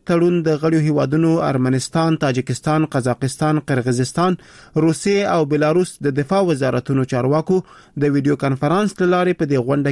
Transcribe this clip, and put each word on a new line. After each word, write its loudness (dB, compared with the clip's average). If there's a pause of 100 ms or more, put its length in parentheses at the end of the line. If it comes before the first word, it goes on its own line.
(120)
تړون 2
د 0
غړیو 2
هیوادونو 2 (160)
ارمنستان، 0
تاجکستان، -2 (100)
قزاقستان، -2
قرغیزستان، 0 (360)
روسیې 0
او 2 (140)
بلاروس 0 (120)
د -2
دفاع 0
وزارتونو -2
چارواکو 0 (380)
د -2
ویډیو 0
کنفرانس -2
له 2
لارې 0
په 0
دې 2 (100)
غونډه 0